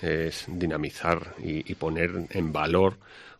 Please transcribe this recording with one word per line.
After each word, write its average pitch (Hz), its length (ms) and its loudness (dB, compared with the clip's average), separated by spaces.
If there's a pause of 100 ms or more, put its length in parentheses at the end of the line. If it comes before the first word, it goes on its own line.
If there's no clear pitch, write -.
es 80 460 0
dinamizar 85 920 -2
y, 78 320 -4
y 87 40 -6
poner 82 540 -2
en 82 240 0
valor 87 440 4 (420)